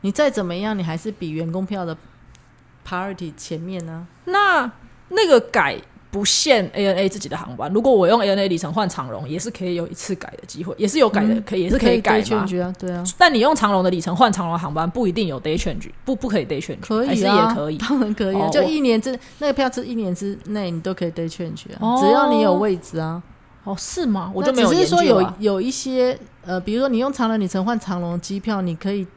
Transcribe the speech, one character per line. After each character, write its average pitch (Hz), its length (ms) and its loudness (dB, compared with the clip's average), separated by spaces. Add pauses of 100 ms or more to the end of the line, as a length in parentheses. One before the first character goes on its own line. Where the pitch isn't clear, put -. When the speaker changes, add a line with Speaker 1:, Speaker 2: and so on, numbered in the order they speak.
Speaker 1:
你 196 100 -2
再 294 160 4
怎 214 160 -2
么 175 100 -4
样， 208 240 -4
你 185 40 -4
还 160 120 -4
是 190 160 -6
比 175 200 -8
员 160 200 -4
工 190 140 -4
票 190 180 -6
的 165 140 -6 (880)
priority 180 520 -6
前 160 200 -8
面 170 300 -8
啊。 165 160 -10 (220)
Speaker 2:
那， 359 440 2 (380)
那 403 180 2
个 269 140 8
改 165 380 -2 (320)
不 202 140 -4
限 226 480 4
A 202 140 0
N 190 100 2
A 196 120 2
自 202 100 -4
己 170 100 -10
的 - 80 -8
航 - 200 -10
班， 139 160 -6
如 214 100 2
果 262 100 6
我 190 140 6
用 170 140 6
A 202 100 2
N 196 80 2
A 196 100 2
里 175 80 0
程 165 160 -4
换 170 160 0
长 135 220 -6
荣， 117 180 -8
也 151 100 -6
是 226 120 -6
可 190 140 -10
以 180 100 -2
有 170 120 -4
一 - 60 -12
次 - 220 -6
改 - 260 -12
的 - 60 -20
机 - 160 -12
会， 196 160 -8
也 214 80 2
是 262 120 2
有 247 100 8
改 208 180 2
的， 220 80 4
Speaker 1:
嗯， 226 100 -2
Speaker 2:
可 - 120 -4
以， 185 60 2
也 175 80 0
是 254 80 2
可 240 140 6
以 233 80 4
改 214 180 2
嘛。 - 0 -
Speaker 1:
可 - 20 2
以 - 20 -2
day 202 360 -2
change 180 40 0
啊， 180 160 -4
对 180 140 -6
啊。 175 120 -6 (140)
Speaker 2:
但 339 160 6
你 220 60 4
用 294 140 4
长 214 180 2
荣 190 100 4
的 180 80 4
里 180 100 -2
程 170 140 -4
换 220 180 4
长 180 140 -2
荣 165 120 -2
航 147 140 -6
班， 160 160 -2
不 233 200 -2
一 180 40 0
定 202 140 0
有 139 140 -6
day 156 180 -2
change， - 320 -4 (140)
不， 262 100 0
不 254 140 -4
可 202 100 0
以 143 80 -2
day 147 160 -4
change， - 180 -10
Speaker 1:
可 226 240 -2
以 - 20 0
啊， - 20 -2
Speaker 2:
还 262 80 2
是 208 80 2
也 220 300 4
可 151 160 -4
以？ 160 80 -4
Speaker 1:
当 247 220 0
然 214 140 0
可 196 180 0
以 196 40 0
啊， 202 100 2
Speaker 2:
哦， - 60 0
Speaker 1:
就 285 100 4
一 320 180 2
年 233 200 4
之-， 247 180 -6 (200)
那 294 100 -2
个 277 40 2
票 269 180 0
是 247 140 -6
一 247 100 -8
年 196 200 -2
之 202 320 -6
内 202 240 -4
你 170 100 -6
都 185 140 -4
可 180 100 -4
以 170 60 -2
day 165 180 -6
change 160 360 -10 (100)
啊， - 60 -16
Speaker 2:
哦。 233 200 2
Speaker 1:
只 269 120 6
要 269 200 4
你 226 100 4
有 190 120 4
位 196 220 2
置 165 220 -8
啊。 165 240 -6 (420)
Speaker 2:
哦， 196 140 -6
是 - 260 -6
吗？ 190 300 0
我 185 80 -2
就 262 100 2
没 254 80 2
有 220 120 6
研 359 160 4
究 349 80 4
啊。 349 40 6
Speaker 1:
那 349 40 4
只 - 0 -
是 247 120 6
说 190 60 4
有， 180 160 0
有 202 220 0
一 247 100 -2
些， 254 460 0 (280)
呃， 180 160 -4
比 208 140 -4
如 240 60 0
说 269 80 2
你 233 100 2
用 269 120 0
长 254 180 0
荣 220 120 0
里 185 80 0
程 190 160 -2
换 226 160 0
长 185 180 -6
荣 175 220 -4
机 196 180 -8
票， 202 220 -4
你 170 160 -2
可 196 160 -4
以 196 140 -4 (100)